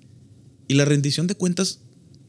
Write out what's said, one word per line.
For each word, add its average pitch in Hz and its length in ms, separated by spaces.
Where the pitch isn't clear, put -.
Y 135 80
la 139 100
rendición 147 420
de 196 80
cuentas 180 440